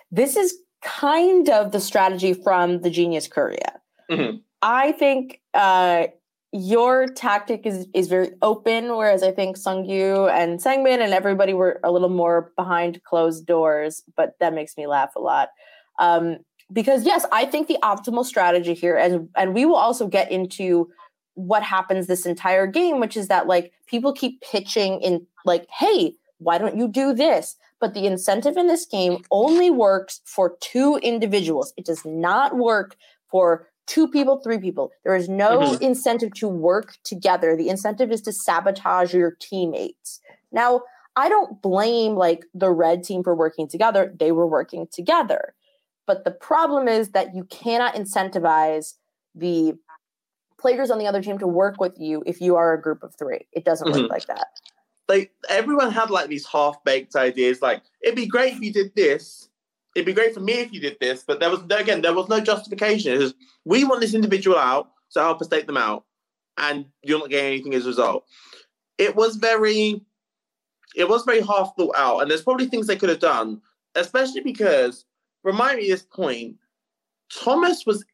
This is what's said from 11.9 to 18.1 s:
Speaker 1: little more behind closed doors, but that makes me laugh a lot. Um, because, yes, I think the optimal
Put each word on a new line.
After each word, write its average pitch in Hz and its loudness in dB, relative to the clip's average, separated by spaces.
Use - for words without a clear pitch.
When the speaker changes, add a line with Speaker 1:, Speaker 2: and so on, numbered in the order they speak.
Speaker 1:
little 180 2
more 170 0
behind 175 -2
closed 165 0
doors, 156 0
but - -2
that 165 0
makes 156 -10
me 147 -10
laugh 143 0
a - -10
lot. 139 0
Um, 170 0
because, 226 2
yes, 349 2
I 226 2
think 302 -2
the 302 0
optimal 220 -2